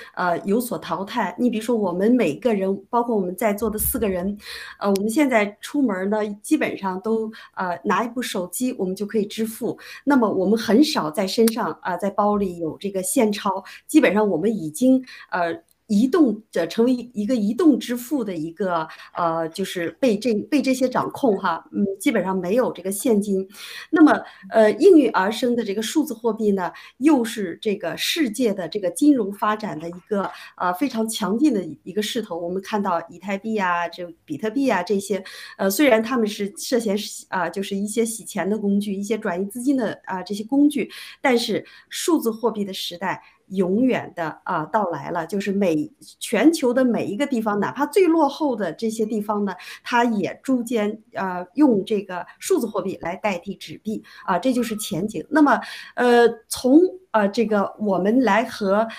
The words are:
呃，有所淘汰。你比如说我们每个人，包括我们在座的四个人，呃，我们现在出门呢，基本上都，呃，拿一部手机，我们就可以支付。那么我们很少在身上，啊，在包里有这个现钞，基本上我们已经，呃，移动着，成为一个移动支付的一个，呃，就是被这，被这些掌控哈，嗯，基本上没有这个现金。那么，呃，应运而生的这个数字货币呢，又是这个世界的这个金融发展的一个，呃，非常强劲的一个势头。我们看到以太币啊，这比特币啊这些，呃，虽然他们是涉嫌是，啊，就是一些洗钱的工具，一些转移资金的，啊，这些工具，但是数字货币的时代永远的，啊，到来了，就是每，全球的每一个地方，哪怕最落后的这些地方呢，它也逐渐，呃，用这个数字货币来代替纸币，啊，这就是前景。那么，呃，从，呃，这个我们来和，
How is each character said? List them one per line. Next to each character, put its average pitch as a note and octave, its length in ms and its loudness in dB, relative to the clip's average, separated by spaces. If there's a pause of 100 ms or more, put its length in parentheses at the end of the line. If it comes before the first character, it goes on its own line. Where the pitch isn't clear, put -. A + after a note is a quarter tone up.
(140)
呃， F3 320 0
有 G3+ 160 2
所 A#3 160 -4
淘 E3+ 260 -6
汰。 G3+ 340 -4
你 B3 120 2
比 A3 80 -4
如 G#3+ 80 -6
说 B3 100 0
我 G3+ 160 0
们 F#3 220 2
每 F#3+ 220 2
个 A3+ 180 0
人， G3 360 -2
包 A#3 140 2
括 B3 100 -2
我 G#3+ 60 2
们 F#3 160 -4
在 G#3+ 180 0
座 G#3+ 160 -2
的 G#3+ 80 -6
四 G#3+ 220 -2
个 A3 80 0
人， F#3+ 300 -2 (420)
呃， G3+ 100 0
我 G3+ 60 4
们 G3+ 140 0
现 C#4 200 2
在 G#3 300 0
出 - 220 -4
门 G3 280 0
呢， G#3+ 160 0 (160)
基 - 140 0
本 - 220 -2
上 F#3+ 240 -6
都， A3 280 -2 (260)
呃， F3+ 280 -4
拿 G3+ 220 0
一 - 20 -6
部 A#3+ 140 -8
手 G3 260 -6
机， B3+ 320 -4
我 G3 60 -2
们 F#3 100 -4
就 G#3 100 -6
可 G3+ 120 -4
以 G3+ 80 0
支 A3 200 -4
付。 A3 320 -6 (280)
那 C#4+ 100 4
么 A3+ 140 4
我 F#3 160 0
们 G#3 120 4
很 A3 240 4
少 F3 300 2
在 F#3+ 160 -2
身 A3+ 240 2
上， A3 300 -6
啊， F3+ 160 -6
在 G3 120 -2
包 G#3 280 0
里 F#3 220 -4
有 D#3+ 180 -6
这 G3+ 120 -6
个 F#3+ 140 -6
现 A3 260 2
钞， G3+ 320 -4 (260)
基 D#4 120 6
本 G3 140 4
上 G#3+ 160 2
我 F3 80 0
们 G#3 180 0
已 D#3+ 160 -6
经， B3+ 320 4 (280)
呃， E3+ 320 -4 (240)
移 A3 200 4
动 C4 420 2
着， E3+ 180 -2
成 A3+ 160 0
为 B3+ 80 4 (220)
一 G#3 140 -4
个 B3+ 80 2
移 G#3+ 180 0
动 D#4 240 6
支 A#3 180 -4
付 B3 280 -4
的 G3 120 -6
一 D#3+ 140 -6
个， E3 380 -2 (280)
呃， E3+ 340 0
就 F#3+ 140 -4
是 F3+ 360 -4
被 A3 180 4
这， A3 160 0
被 C4 260 0
这 C4 140 2
些 B3+ 160 0
掌 G#3+ 220 0
控 G#3+ 260 2
哈， F3 340 -2
嗯， G3+ 140 0 (140)
基 - 100 0
本 A3+ 140 0
上 F#3+ 120 -2
没 F3+ 200 -2
有 A3+ 160 2
这 F3 100 -12
个 F#3+ 100 -6
现 G#3 300 2
金。 F#3+ 260 -2 (440)
那 E4+ 100 6
么， B3+ 180 8 (300)
呃， G#3+ 220 6
应 D#4+ 260 8
运 C4 140 6
而 F#3+ 200 2
生 A#3+ 240 0
的 A#3 80 -2
这 G3 120 -4
个 A3 80 -4
数 D4+ 200 0
字 - 80 -4
货 A3+ 220 -2
币 G#3+ 200 2
呢， F3+ 180 -2 (260)
又 C4+ 260 4
是 G3 380 -6
这 G#3 140 0
个 E3+ 200 -6
世 - 320 0
界 G#3+ 240 0
的 F#3+ 160 -4
这 G#3 120 -6
个 F#3 100 0
金 D4 260 4
融 G3+ 160 -2
发 G#3+ 240 0
展 F3+ 240 -6
的 E3 80 -10
一 F3 120 -12 (100)
个， G3 180 0 (300)
呃， F3+ 160 0
非 C4+ 160 -2
常 A3+ 180 -2
强 G#3+ 300 -2
劲 C#4+ 160 4
的 F#3+ 100 0 (200)
一 F3+ 100 -14
个 G#3 80 -2
势 G#3 180 -4
头。 G#3 160 -8
我 E3+ 140 -6
们 F#3 140 -2
看 G#3+ 180 -2
到 F#3 260 0
以 F3 120 -20
太 G3 180 -6
币 A3 180 -4
啊， F3 320 0
这 E3+ 240 -10 (140)
比 D3+ 120 -8
特 G#3+ 120 -4
币 C4+ 180 0
啊 G3 140 2
这 G3+ 180 0
些， G3 240 -4 (360)
呃， G3 100 2
虽 D4 160 4
然 A3 160 6
他 A#3+ 160 -2
们 A3+ 100 2
是 G3+ 300 -4
涉 - 220 -2
嫌 G#3+ 180 0
是， - 320 -10
啊， F3+ 180 -2
就 G3 140 -6
是 G3 140 -6
一 G3 100 -4
些 A3 180 -2
洗 A3+ 220 -6
钱 F3+ 240 -4
的 G#3+ 80 0
工 G3+ 220 2
具， G3+ 160 -4
一 G3+ 80 -6
些 G#3+ 120 -2
转 G3 240 -4
移 G3 60 -2
资 A#3+ 160 -10
金 C4+ 160 2
的， G#3 280 -2
啊， - 180 -8
这 G#3+ 100 -8
些 G#3 100 -8
工 C#4 240 4
具， C#4+ 220 0 (320)
但 B3+ 160 4
是 A#3 260 -2 (260)
数 - 280 0
字 A3+ 140 0
货 A3+ 180 0
币 G#3 160 -4
的 F#3+ 80 -8
时 F3+ 240 -10
代 F3 240 -4 (280)
永 F#3+ 340 2
远 G3 320 0
的， D#3+ 280 -6
啊， D#3+ 220 -4
到 G#3 240 0
来 D3 220 -6
了， E3 160 -4
就 G3 120 -4
是 G3+ 120 -4
每， E3+ 400 0 (280)
全 A#3+ 320 2
球 B3+ 220 0
的 C4 100 2
每 A3 220 0
一 F#3+ 100 -6
个 C#4+ 120 -2
地 C4+ 120 -2
方， G#3 200 -2
哪 D#3 120 -2
怕 C4+ 140 -2
最 F4+ 220 2
落 D#4+ 200 4
后 C#4 280 -2
的 F#3 180 -4
这 A3+ 160 -4
些 A3 160 -2
地 A3 160 -4
方 G#3 240 -2
呢， F#3+ 80 -4 (300)
它 A#3+ 200 2
也 G#3 380 -2
逐 B3+ 220 0
渐， A3 400 -2 (100)
呃， F#3 400 -6
用 A#3 320 4
这 G#3 160 -2
个 F3+ 240 -10 (140)
数 - 180 0
字 A#3 80 0
货 G3+ 160 -4
币 F#3 200 -6
来 E3+ 140 -6
代 G3+ 220 -2
替 - 160 -10
纸 - 240 -14
币， G#3 260 -8 (220)
啊， F3+ 140 2
这 C4 120 0
就 A#3+ 120 0
是 G#3+ 140 -4
前 G3+ 300 -4
景。 - 220 -8
那 D#4 140 6
么， A#3 180 4 (320)
呃， A#3+ 340 6 (200)
从， C4+ 340 6 (300)
呃， G#3 160 2
这 A3 180 0
个 G#3 320 0
我 G3+ 220 0
们 A3 240 2
来 G#3+ 220 4
和， G#3+ 420 0 (120)